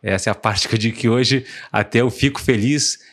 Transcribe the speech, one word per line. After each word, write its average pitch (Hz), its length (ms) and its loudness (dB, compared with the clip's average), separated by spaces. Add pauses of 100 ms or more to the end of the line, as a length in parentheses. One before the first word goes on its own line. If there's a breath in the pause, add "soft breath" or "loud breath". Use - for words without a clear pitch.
Essa 98 260 0
é - 20 0
a 101 40 0
parte 101 320 -2
que - 80 0
eu 107 40 2
digo 110 180 -2
que 120 100 -2
hoje 123 380 2 (260 loud breath)
até - 300 2
eu 123 100 2
fico 139 300 -2
feliz, 131 580 0 (140 loud breath)